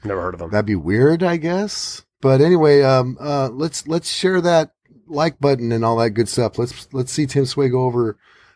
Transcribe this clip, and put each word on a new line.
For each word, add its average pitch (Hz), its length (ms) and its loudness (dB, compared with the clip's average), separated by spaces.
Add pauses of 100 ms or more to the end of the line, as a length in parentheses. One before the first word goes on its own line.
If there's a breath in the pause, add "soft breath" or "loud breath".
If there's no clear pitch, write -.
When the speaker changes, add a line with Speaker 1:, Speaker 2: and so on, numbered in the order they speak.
Speaker 1:
Never 98 180 -6
heard 90 120 -6
of 85 80 -12
him. 85 100 -12
Speaker 2:
that'd 104 140 0
be 104 100 -2
weird, 120 480 2
I 170 140 0
guess. 175 680 -6 (160)
But 135 220 4
anyway, 156 400 6
um, 127 400 2
uh, 143 280 -4
let's, 139 380 -8
let's 165 240 -4
share 185 300 0
that 165 320 2 (340)
like 156 320 -2
button 127 320 0
and 113 140 0
all 113 120 2
that 117 120 2
good 110 180 0
stuff. 117 300 -2
Let's, - 360 -6
let's 131 180 -4
see 147 160 -2
Tim 139 180 0
Sway 135 240 0
go 127 140 0
over 120 340 0 (380 soft breath)